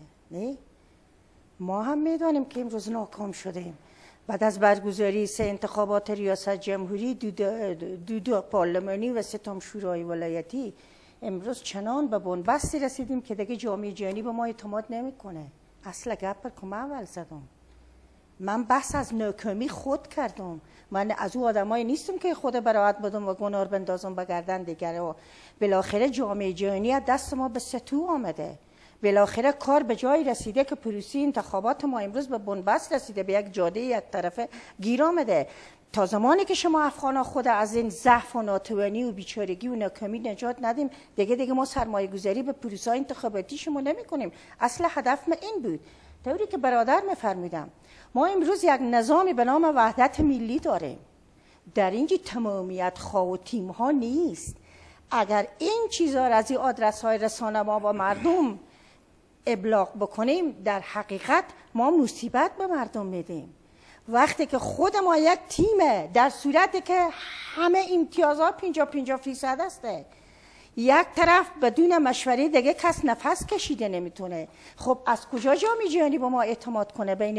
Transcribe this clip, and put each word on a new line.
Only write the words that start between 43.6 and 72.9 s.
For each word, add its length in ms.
نمی 220
کنیم. 280
اصل 300
هدف 400
ما 120
این 220
بود. 160
طوری 220
که 100
برادر 520
می‌فرمودم، 600
ما 100
امروز 380
یک 180
نظامی 520
به 100
نام 200
وحدت 440
ملی 400
داریم. 400
در 160
اینجا 340
تمامیت 720
خواه 300
و 100
تیم 340
ها 200
نیست. 640
اگر 360
این 340
چیزا 360
را 80
از 160
این 80
آدرس 420
های 160
رسانه 440
ما 180
و 140
مردم 640
ابلاغ 480
بکنیم، 560
در 280
حقیقت 640
ما 180
مصیبت 640
به 100
مردم 380
میدیم. 480
وقتی 360
که 140
خود 380
ما 200
یک 220
تیمه، 640
در 160
صورتی 520
که 260
همه 360
امتیازها 600
پنجاه، 340
پنجاه 320
فیصد 440
است، 200
یک 280
طرف 340
بدون 360
مشورهٔ 500
دیگه 260
کس 320